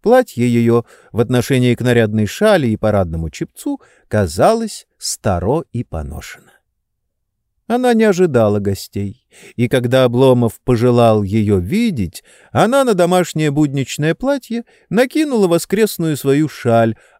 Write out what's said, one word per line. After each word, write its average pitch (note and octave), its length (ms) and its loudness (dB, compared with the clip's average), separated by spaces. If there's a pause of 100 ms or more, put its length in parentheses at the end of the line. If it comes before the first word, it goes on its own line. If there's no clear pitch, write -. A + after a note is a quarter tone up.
Платье G#3 500 2
ее A#2 320 2 (280)
в G2+ 80 -8
отношении B2 560 0
к - 60 -10
нарядной A2+ 440 0
шали F#3 420 0
и G#2+ 100 -2
парадному E2+ 520 -2
чепцу - 500 -10 (280)
казалось C3 800 -2 (100)
старо G2+ 720 -4
и A#2+ 120 -8
поношено. - 680 -14 (1160)
Она B3 260 0
не A3 100 4
ожидала C#3 560 2
гостей, G2 680 -8 (300)
и A#2+ 140 -2
когда B2+ 340 2
Обломов B2 580 2
пожелал A#2 600 2
ее G2+ 360 0
видеть, B2+ 640 -4 (280)
она A3+ 320 2
на A#3 120 0
домашнее E3+ 540 0
будничное D3 640 -2
платье B3 520 -6 (240)
накинула B3+ 580 0
воскресную E3+ 680 -2
свою C#3+ 320 0
шаль, A2+ 480 0 (220)